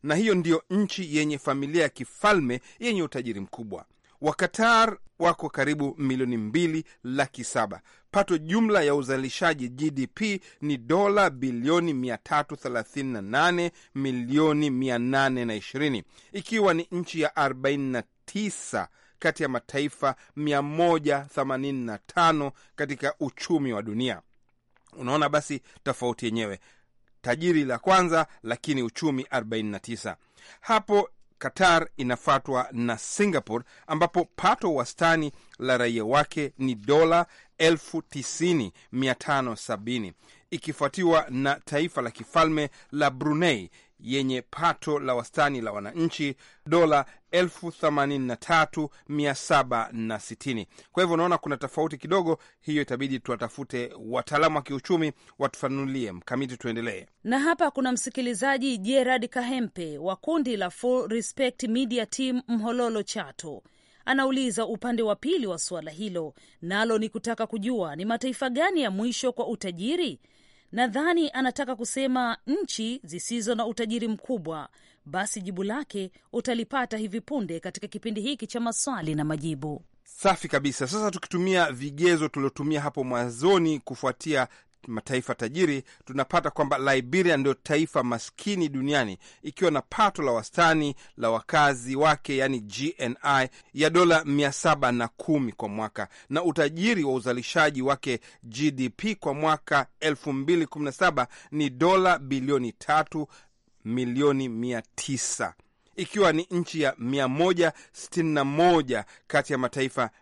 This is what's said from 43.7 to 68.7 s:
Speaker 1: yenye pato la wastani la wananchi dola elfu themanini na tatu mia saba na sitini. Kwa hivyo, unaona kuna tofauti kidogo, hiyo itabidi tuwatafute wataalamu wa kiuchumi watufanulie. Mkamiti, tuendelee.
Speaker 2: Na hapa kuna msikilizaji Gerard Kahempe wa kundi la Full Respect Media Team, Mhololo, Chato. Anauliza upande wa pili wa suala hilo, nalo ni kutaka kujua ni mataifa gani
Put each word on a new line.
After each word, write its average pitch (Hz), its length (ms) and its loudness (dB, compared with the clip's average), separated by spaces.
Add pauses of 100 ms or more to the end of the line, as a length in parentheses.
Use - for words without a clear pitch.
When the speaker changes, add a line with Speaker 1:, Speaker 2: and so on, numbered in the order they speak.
Speaker 1:
yenye 131 380 -2
pato 151 580 -2
la 131 160 0
wastani 135 460 0
la 110 100 -4
wananchi 139 640 -2 (300)
dola 151 400 4 (260)
elfu 170 400 0
themanini 143 560 0
na 120 80 -4
tatu 156 540 2 (200)
mia 147 260 0
saba 127 560 2
na 110 280 -4
sitini. 113 480 -8 (240)
Kwa 180 120 2
hivyo, 170 100 2
unaona 170 240 2
kuna 143 200 -4
tofauti 151 400 -4
kidogo, 165 400 0 (240)
hiyo 151 200 -2
itabidi 131 380 -4
tuwatafute 123 720 -6 (120)
wataalamu 147 500 2
wa 143 60 0
kiuchumi 151 500 0 (280)
watufanulie. 135 720 -2
Mkamiti, 123 460 -6
tuendelee. 113 480 -6 (180)
Speaker 2:
Na 247 160 0
hapa 311 320 2
kuna 254 200 -2
msikilizaji 247 840 -2
Gerard 247 520 2
Kahempe 240 680 -4
wa 180 180 -4
kundi 262 420 0
la 185 120 -2
Full 254 400 0
Respect 247 540 -2
Media 233 420 0
Team, 254 420 -2
Mhololo, 233 560 0
Chato. 147 600 -10 (420)
Anauliza 262 600 0
upande 226 380 -2
wa 208 120 2
pili 285 320 -2
wa 170 120 -4
suala 160 320 -6
hilo, 170 420 -6 (280)
nalo 214 360 0
ni 220 120 0
kutaka 226 380 -4
kujua 202 480 -4
ni 175 100 -6
mataifa 247 440 -2
gani 320 320 2